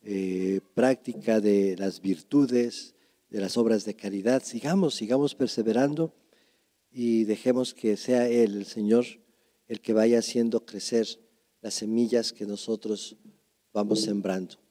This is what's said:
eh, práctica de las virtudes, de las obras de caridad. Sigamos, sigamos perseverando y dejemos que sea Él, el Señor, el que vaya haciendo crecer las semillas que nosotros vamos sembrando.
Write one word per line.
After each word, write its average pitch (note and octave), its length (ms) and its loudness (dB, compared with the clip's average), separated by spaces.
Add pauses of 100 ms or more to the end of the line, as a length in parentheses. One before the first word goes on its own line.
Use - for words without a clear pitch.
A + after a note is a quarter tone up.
eh, F#2+ 580 -2 (140)
práctica A#2 640 0
de G2+ 360 2
las F#2+ 240 -6
virtudes, A#2+ 920 0 (340)
de G#2 120 -6
las F#2+ 160 -4
obras A2+ 280 4
de G#2 100 -6
caridad. G2+ 480 -2
Sigamos, D3 520 0
sigamos C3 400 0
perseverando C3 800 0 (760)
y A#2 340 0
dejemos B2 500 0
que G#2+ 220 0
sea B2 320 0
Él, A#2 280 4
el G2+ 100 -8
Señor, A2+ 400 2 (600)
el A2+ 120 -8
que - 120 -4
vaya A2+ 260 4
haciendo A2+ 480 -2
crecer G#2+ 400 -2 (540)
las G#2+ 140 -10
semillas A2+ 580 0
que G#2 140 -10
nosotros G#2 680 -6 (560)
vamos G#2 280 0
sembrando. F#2+ 560 -4 (140)